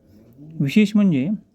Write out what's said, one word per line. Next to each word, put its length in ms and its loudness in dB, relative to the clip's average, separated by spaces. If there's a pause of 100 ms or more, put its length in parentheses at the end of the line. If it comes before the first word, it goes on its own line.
(600)
विशेष 360 0
म्हणजे 340 0 (260)